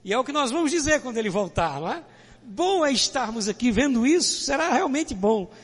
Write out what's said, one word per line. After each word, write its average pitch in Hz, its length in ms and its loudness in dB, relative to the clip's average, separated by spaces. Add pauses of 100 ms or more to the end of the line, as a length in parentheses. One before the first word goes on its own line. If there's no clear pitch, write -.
E 185 80 -6
é 214 60 2
o 359 60 2
que 285 80 -8
nós 277 200 0
vamos 311 200 0
dizer 302 300 2
quando 247 160 -8
ele 220 120 -2
voltar, 170 500 -2
não 170 120 -4
é? 320 120 -8 (400)
"Bom 320 420 0
é 277 60 2
estarmos 226 560 -2
aqui 226 220 0
vendo 240 380 2
isso, - 380 2
será 311 260 0
realmente 302 420 0
bom." 202 380 0 (120)